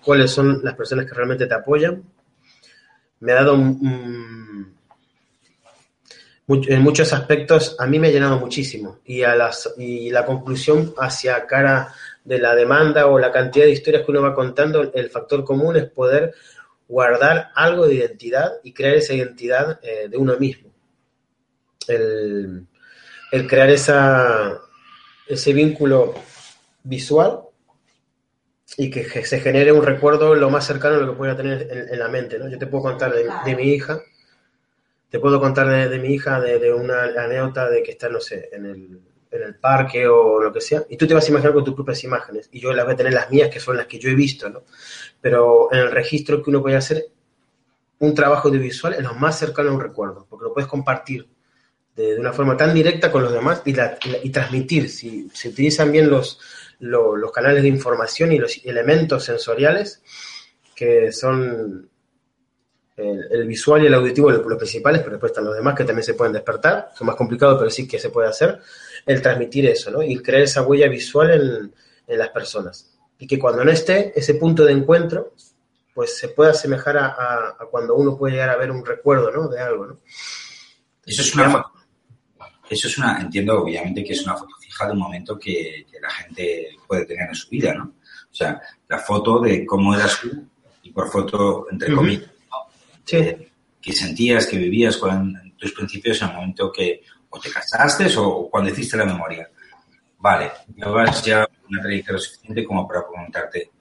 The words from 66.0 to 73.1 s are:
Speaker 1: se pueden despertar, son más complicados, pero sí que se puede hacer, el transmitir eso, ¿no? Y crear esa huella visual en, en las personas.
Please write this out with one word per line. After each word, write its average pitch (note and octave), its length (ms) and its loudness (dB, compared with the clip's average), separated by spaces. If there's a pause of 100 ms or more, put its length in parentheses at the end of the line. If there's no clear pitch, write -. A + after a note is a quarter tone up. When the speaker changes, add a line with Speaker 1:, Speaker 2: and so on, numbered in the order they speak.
Speaker 1:
se - 120 -4
pueden A2+ 180 0
despertar, A#2 640 -2
son A#2 80 -8
más A2+ 100 -2
complicados, C3 440 2
pero A2 100 2
sí C3 180 -6
que - 120 -6
se A2+ 100 -6
puede A2+ 180 0
hacer, D#3 320 0 (460)
el C3 160 0
transmitir B2 460 0
eso, - 240 0
¿no? C#3 100 -2
Y C3 160 -4
crear C3 240 2
esa C#3 220 2
huella C#3+ 240 4
visual D3 420 2
en, B2 440 2 (340)
en A#2 120 -4
las A2 100 -2
personas. - 640 -10 (280)